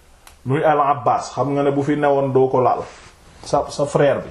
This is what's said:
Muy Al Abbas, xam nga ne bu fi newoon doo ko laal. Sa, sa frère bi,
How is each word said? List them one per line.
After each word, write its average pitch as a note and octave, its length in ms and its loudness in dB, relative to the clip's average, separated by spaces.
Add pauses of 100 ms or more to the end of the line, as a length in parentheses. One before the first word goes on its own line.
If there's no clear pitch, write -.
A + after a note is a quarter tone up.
(440)
Muy C#3 200 -2
Al D3+ 160 4
Abbas, C3+ 540 0
xam C#3+ 200 -2
nga C#3+ 80 0
ne C#3 80 2
bu C#3+ 120 0
fi D3 140 -2
newoon C#3 360 0
doo C3 160 4
ko C3 120 0
laal. A#2 220 0 (640)
Sa, C#3+ 260 -2
sa C#3+ 160 -4
frère C#3+ 360 2
bi, - 80 -16